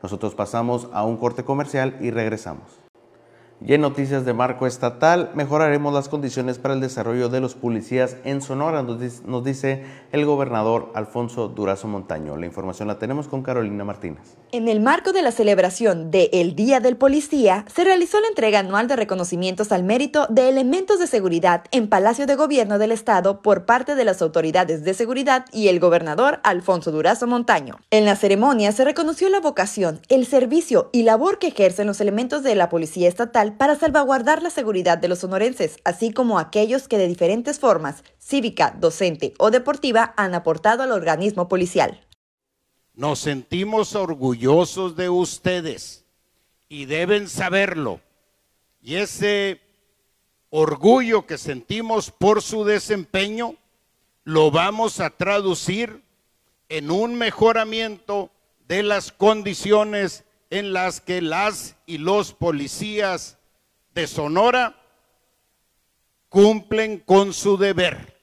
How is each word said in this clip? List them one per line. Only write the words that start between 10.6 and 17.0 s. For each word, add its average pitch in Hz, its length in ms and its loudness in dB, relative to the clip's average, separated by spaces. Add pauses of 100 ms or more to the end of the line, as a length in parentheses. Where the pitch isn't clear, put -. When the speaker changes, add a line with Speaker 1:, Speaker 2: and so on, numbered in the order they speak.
Speaker 1:
Alfonso 117 520 -6
Durazo 98 400 -4
Montaño. 80 500 -8
La 85 100 -8
información 95 400 -8
la 104 100 -6
tenemos 135 300 -6
con 135 160 -8
Carolina 113 400 -4
Martínez. 92 520 -12 (160)
Speaker 2:
En 233 160 -2
el 214 120 2
marco 302 340 2
de 370 80 2
la 262 100 0
celebración 185 760 2
de 175 240 4
el 175 220 2
Día 247 240 4
del 247 180 2
Policía, 269 760 2